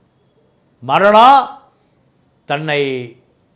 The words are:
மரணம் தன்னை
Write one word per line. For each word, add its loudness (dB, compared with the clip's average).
மரணம் 2
தன்னை -8